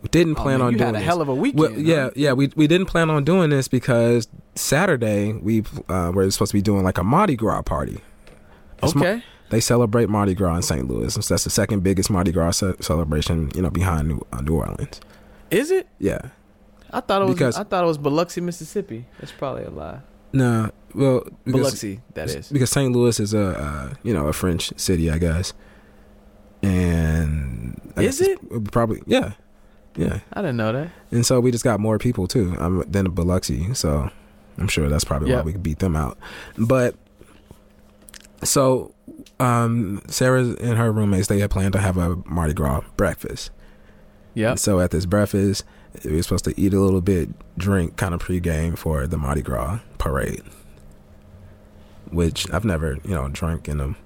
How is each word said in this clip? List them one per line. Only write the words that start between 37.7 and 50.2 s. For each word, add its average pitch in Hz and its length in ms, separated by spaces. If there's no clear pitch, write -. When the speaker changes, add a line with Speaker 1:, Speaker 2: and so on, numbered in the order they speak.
Speaker 1:
so, 131 500
um, 117 680
Sarah 127 340
and 120 180
her 117 140
roommates, 101 360
they 101 120
had 104 120
planned 95 220
to 98 60
have 92 180
a 85 280
Mardi 78 280
Gras 71 280
breakfast. - 520
Speaker 2:
Yep. 110 180
Speaker 1:
And 131 80
so 98 200
at 90 120
this 85 140
breakfast, 98 580
we 73 100
were 85 80
supposed - 220
to - 140
eat 95 140
a 101 60
little 95 220
bit, 87 280
drink 92 400
kind 95 160
of 85 100
pregame 82 540
for 73 300
the 85 100
Mardi 71 240
Gras 65 380
parade, - 440